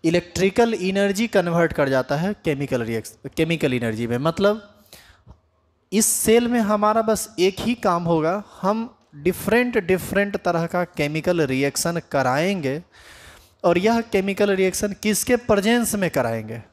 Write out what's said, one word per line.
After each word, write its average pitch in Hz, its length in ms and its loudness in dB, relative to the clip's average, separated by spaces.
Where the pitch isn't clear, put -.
इलेक्ट्रिकल 185 720 2
एनर्जी 196 540 0
कन्वर्ट 170 440 2
कर 143 160 2
जाता 131 280 0
है 185 180 -2
केमिकल 135 480 -2
रिएक्श-, 113 320 -6
केमिकल 160 440 0
एनर्जी 117 340 -2
में। 120 120 -2
मतलब 196 680 -2
इस 214 140 2
सेल 233 420 2
में 240 140 0
हमारा 214 420 2
बस 220 260 -2
एक 190 220 2
ही 226 200 0
काम 175 240 0
होगा, 170 380 0
हम 220 280 -2
डिफरेंट 226 640 0
डिफरेंट 196 600 -2
तरह 170 280 -2
का 175 180 -2
केमिकल 156 640 -2
रिएक्शन 139 540 -2
कराएंगे। 143 680 0
और 170 160 4
यह 226 240 2
केमिकल 202 500 0
रिएक्शन 190 500 0
किसके 214 340 0
प्रेजेंस 220 580 0
में 190 160 -2
कराएंगे? 113 500 -4